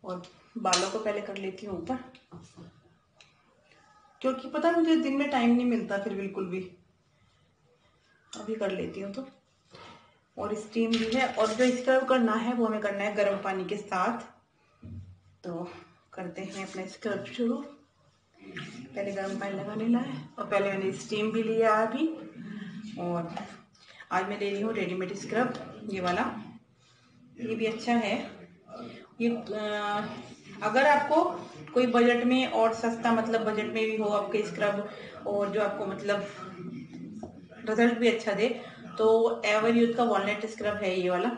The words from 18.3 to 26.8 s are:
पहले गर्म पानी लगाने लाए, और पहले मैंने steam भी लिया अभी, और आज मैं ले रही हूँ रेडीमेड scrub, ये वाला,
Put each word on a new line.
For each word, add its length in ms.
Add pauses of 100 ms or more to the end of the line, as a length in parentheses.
पहले 720
गर्म 280
पानी 140
लगाने 360
लाए, 240 (260)
और 60
पहले 220
मैंने 280
steam 360
भी 120
लिया 340
अभी, 300 (920)
और 360 (760)
आज 180
मैं 100
ले 100
रही 120
हूँ 120
रेडीमेड 420
scrub, 380 (360)
ये 120
वाला, 220 (1160)